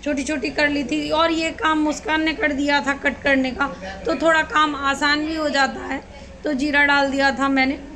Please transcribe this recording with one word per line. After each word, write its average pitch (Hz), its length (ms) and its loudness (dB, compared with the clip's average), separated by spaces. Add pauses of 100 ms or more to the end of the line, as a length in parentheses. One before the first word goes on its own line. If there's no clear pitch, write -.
छोटी 285 180 -2
छोटी 294 280 -4
कर 294 180 0
ली 285 160 0
थी। 294 260 -4
और 330 200 2
ये 320 220 0
काम 311 260 0
मुस्कान 302 440 0
ने 320 100 0
कर 302 200 0
दिया 285 280 2
था 277 140 -2
कट 277 280 -4
करने 262 280 2
का, 277 160 -2 (400)
तो 320 100 0
थोड़ा 320 260 4
काम 302 340 2
आसान 277 500 0
भी 320 100 -4
हो 311 120 -2
जाता 262 380 0
है। 269 160 -6 (420)
तो 302 80 0
जीरा 285 320 2
डाल 285 260 4
दिया 269 220 2
था 269 160 0
मैंने 269 300 2 (180)